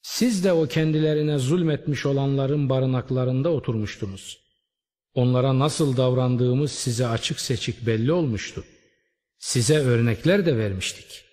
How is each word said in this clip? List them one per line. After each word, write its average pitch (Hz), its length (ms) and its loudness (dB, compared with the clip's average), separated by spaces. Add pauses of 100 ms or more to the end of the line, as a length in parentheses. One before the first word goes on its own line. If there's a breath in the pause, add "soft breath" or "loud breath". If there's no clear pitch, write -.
Siz 214 340 0
de 185 100 4
o 160 140 2
kendilerine 156 680 0
zulmetmiş 147 680 0
olanların 139 640 0
barınaklarında 131 800 0
oturmuştunuz. 107 880 -4 (760)
Onlara 127 460 2
nasıl 143 380 0
davrandığımız 127 760 2
size 123 360 -2
açık - 320 -4
seçik - 480 -4
belli 113 240 0
olmuştu. 135 520 -2 (760)
Size 131 400 0
örnekler 127 680 2
de 143 120 2
vermiştik. - 760 -6